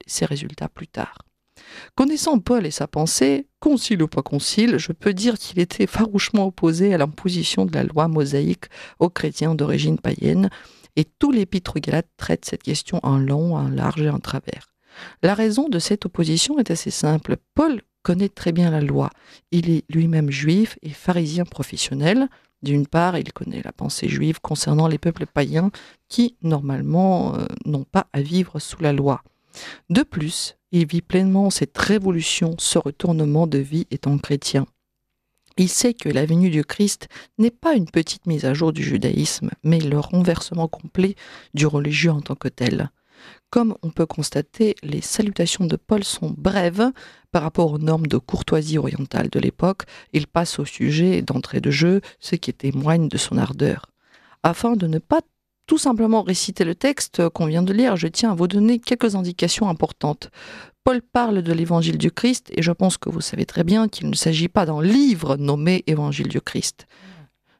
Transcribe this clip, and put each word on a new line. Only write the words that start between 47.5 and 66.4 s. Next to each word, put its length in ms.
aux 80
normes 260
de 120
courtoisie 600
orientale 540
de 80
l'époque. 460
Il 140
passe 320
au 60
sujet 580
d'entrée 380
de 100
jeu, 300
ce 160
qui 180
témoigne 540
de 100
son 220
ardeur. 480
Afin 320
de 100
ne 140
pas 220
tout 140
simplement 420
réciter 440
le 100
texte 540
qu'on 180
vient 160
de 100
lire, 240
je 100
tiens 240
à 40
vous 120
donner 320
quelques 360
indications 520
importantes. 600
Paul 140
parle 400
de 100
l'évangile 460
du 140
Christ, 440
et 60
je 100
pense 260
que 120
vous 100
savez 260
très 200
bien 240
qu'il 200
ne 60
s'agit 320
pas 180
d'un 160
livre 540
nommé 500
Évangile 440
du 100
Christ. 480